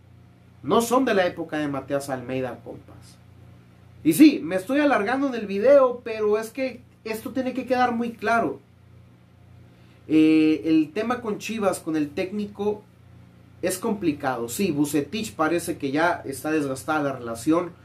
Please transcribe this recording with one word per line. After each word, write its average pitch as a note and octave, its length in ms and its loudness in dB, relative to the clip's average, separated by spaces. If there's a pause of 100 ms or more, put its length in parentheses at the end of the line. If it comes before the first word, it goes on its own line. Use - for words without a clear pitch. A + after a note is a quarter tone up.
(640)
no G3 200 4
son B3 220 2
de A#3 100 0
la F#3 120 4
época E3 320 -6
de D3+ 100 -4
Matías C#3 420 -4
Almeida, B2 520 -6
compas. - 540 -20 (880)
Y D#3+ 80 4
sí, C4+ 300 8
me E3+ 140 -4
estoy C4 240 0
alargando C4 480 2
en B3 60 -4
el A3+ 120 -6
video, B3 580 4
pero A3 340 0
es A3 120 -6
que C4 320 -6 (220)
esto A3 260 -6
tiene B3+ 220 -2
que B3+ 140 -6
quedar B3 260 2
muy A#3 200 -4
claro. A3 480 -2 (1500)
Eh, D#3 580 4
el D#3 280 2
tema A#3+ 280 -4
con G#3 180 -6
Chivas, G3+ 420 -2
con D#3+ 160 -4
el D3 140 -2
técnico, G#3 720 -4 (800)
es F#3 160 -2
complicado. C#3+ 680 -2
Sí, F#3+ 220 -2
Vucetich D3 640 -2
parece D#3+ 440 -2
que C#3 120 -6
ya - 340 0
está C3+ 260 -8
desgastada D3+ 520 -2
la C#3 100 -2
relación B2+ 600 -2 (120)